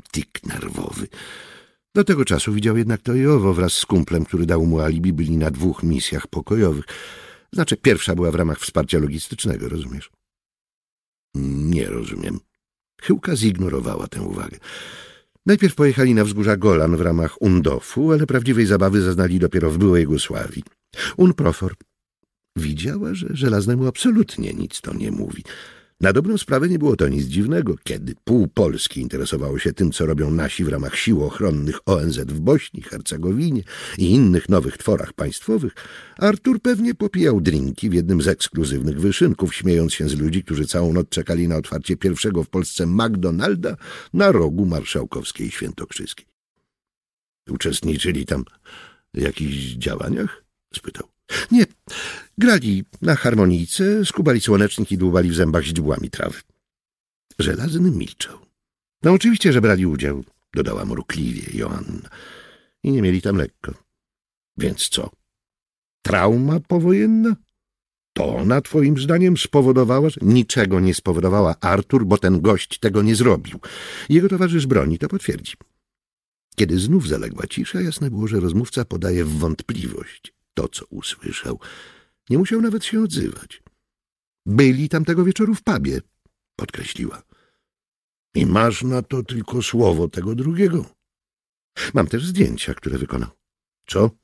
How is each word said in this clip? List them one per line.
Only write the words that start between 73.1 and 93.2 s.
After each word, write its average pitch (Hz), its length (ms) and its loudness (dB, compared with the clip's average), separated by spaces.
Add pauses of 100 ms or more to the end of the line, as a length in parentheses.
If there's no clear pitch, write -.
zrobił. 110 440 2 (500)
Jego 175 200 6
towarzysz 175 380 0
broni 82 300 2
to 147 100 -4
potwierdzi”. - 460 -6 (1000)
Kiedy 92 240 2
znów 131 280 2
zaległa 55 400 -6
cisza, - 340 -6
jasne 156 280 -4
było, 107 180 -4
że 107 120 -2
rozmówca 98 460 -2
podaje 87 400 -2
w 76 120 -2
wątpliwość - 960 -6 (200)
to, - 140 -4
co - 180 -12
usłyszał. - 760 -10 (680)
Nie 123 80 2
musiał 208 240 0
nawet 226 240 -2
się 220 180 -2
odzywać. - 600 -8 (800)
„Byli 131 440 4
tamtego 165 360 2
wieczoru 208 300 0
w - 80 -8
pubie”, 139 380 -2 (540)
podkreśliła. - 680 -10 (1120)
„I - 100 2
masz 110 380 2
na 127 180 -2
to 127 220 -4
tylko 117 380 -6
słowo 90 460 2
tego 92 280 -6
drugiego?” 165 500 0 (1080)
„Mam 101 140 2
też 117 180 -4
zdjęcia, 107 480 0
które 65 240 -6
wykonał”. 64 320 -6 (580)